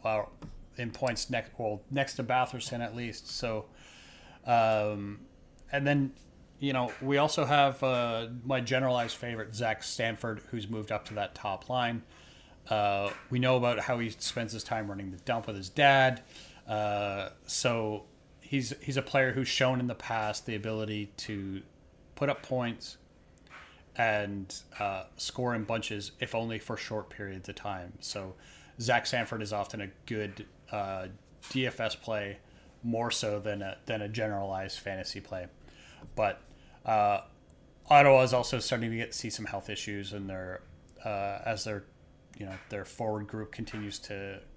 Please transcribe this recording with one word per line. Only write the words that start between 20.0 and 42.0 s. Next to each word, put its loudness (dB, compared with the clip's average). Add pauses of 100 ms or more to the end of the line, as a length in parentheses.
the -4
ability -4
to -6 (520)
put 0
up -2
points -4 (1000)
and, 0 (160)
uh, -2 (120)
score -2
in -2
bunches, -4
if -6
only -2
for -8
short -6
periods -10
of -10
time. -8
So -8 (440)
Zach 4
Sanford -2
is -6
often -4
a -8 (160)
good, -6 (260)
uh, -4 (440)
D 2
F -4
S 0
play, -4 (440)
more 0
so 0
than -4
a, -8
than -2
a -4
generalized -2
fantasy -6
play. -8 (680)
But, 2 (420)
uh, 4 (680)
Ottawa 12
is 4
also 2
starting -2
to -2
get, -4
see -4
some -6
health -6
issues -6
in -6
their, -8 (420)
uh, -2
as -2
their, -6 (540)